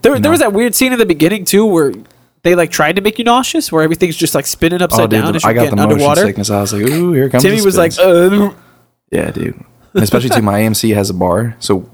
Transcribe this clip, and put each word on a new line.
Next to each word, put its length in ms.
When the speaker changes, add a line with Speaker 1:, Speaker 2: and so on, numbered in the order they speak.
Speaker 1:
There, 140
Speaker 2:
you 40
Speaker 1:
there 100
was 120
Speaker 2:
know. 60
Speaker 1:
that 60
weird 220
scene 160
in 80
the 60
beginning, 400
too, 200
where 280
they, 100
like, 160
tried 280
to 40
make 160
you 60
nauseous, 480
where 100
everything's 360
just, 180
like, 100
spinning 360
upside 180
Speaker 2:
Oh, 80
dude, 160
Speaker 1:
down 80
Speaker 2:
the, 60
Speaker 1:
as 60
you're 80
Speaker 2:
I 20
got 80
the 60
Speaker 1:
getting 100
Speaker 2:
motion 160
Speaker 1:
underwater. 340
Speaker 2:
sickness. 220
I 120
was 120
like, 100
"Ooh, 300
here 160
comes 120
Speaker 1:
Timmy 180
Speaker 2:
the 40
Speaker 1:
was 140
like, 160
Speaker 2:
spins." 140
Speaker 1:
"Uh," 180
Speaker 2:
Yeah, 200
dude. 320
And 100
especially 260
too, 140
my 160
A 40
M 120
C 160
has 180
a 60
bar, 440
so 200